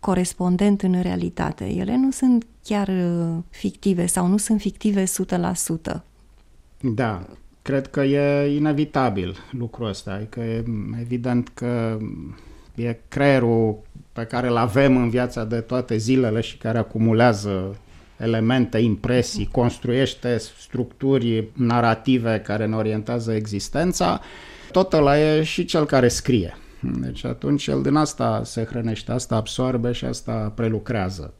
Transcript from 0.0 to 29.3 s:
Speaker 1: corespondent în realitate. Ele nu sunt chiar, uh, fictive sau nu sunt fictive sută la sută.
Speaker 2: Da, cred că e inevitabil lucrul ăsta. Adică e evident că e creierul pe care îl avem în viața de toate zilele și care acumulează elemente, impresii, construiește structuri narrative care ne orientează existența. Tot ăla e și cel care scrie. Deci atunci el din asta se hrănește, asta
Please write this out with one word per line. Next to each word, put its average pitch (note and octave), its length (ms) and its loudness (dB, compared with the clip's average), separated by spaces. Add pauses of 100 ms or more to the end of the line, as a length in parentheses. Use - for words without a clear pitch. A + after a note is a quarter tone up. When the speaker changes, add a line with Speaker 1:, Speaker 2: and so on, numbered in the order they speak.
Speaker 1:
corespondent F#3 800 2
în F3+ 200 2
realitate. F3 600 -4
Ele F#3+ 320 -2
nu C4 140 2
sunt B3 360 2 (180)
chiar, G3+ 240 -2
uh, F3 480 0 (140)
fictive F#3 560 -2
sau F3+ 200 0
nu F#3+ 100 4
sunt G#3+ 240 0
fictive G3+ 440 0
sută F#3 320 -2
la F3 180 -2
sută. E3 500 -6 (760)
Speaker 2:
Da, A2 460 -2 (360)
cred C3+ 240 2
că - 140 -2
e C#3+ 560 4
inevitabil C3+ 800 0 (140)
lucrul A#2 380 -6
ăsta. G2 240 -6
Adică G#2+ 280 -8
e A2+ 240 -4 (360)
evident A#2+ 540 -2
că A#2 440 -2 (760)
e A#2+ 220 -4 (120)
creierul A#2 720 4 (340)
pe A#2 120 -8
care B2 240 -2
îl A#2+ 80 2
avem B2+ 400 4
în B2 140 2
viața A#2+ 340 -2
de A2+ 160 -2
toate B2 360 -2
zilele A2+ 440 2
și - 160 -6
care A2+ 220 -2
acumulează G#2+ 1000 2 (420)
elemente, A2+ 600 2
impresii, A#2 760 0
construiește B2 840 0
structuri A#2 1120 -2
narrative A#2 920 2
care G#2+ 220 -2
ne A2 100 -2
orientează A2 560 -2
existența. C#3 880 -2 (520)
Tot F#3 200 2
ăla D3 280 6
e D#3 220 4
și E3+ 220 -2
cel D#3+ 220 2
care B2+ 220 6
scrie. G#2+ 480 0 (440)
Deci B2+ 240 -6
atunci C#3 420 -2
el C3+ 160 0
din C3+ 120 2
asta A#2+ 500 0
se A2+ 200 -6
hrănește, A2+ 480 -6
asta A#2+ 240 -2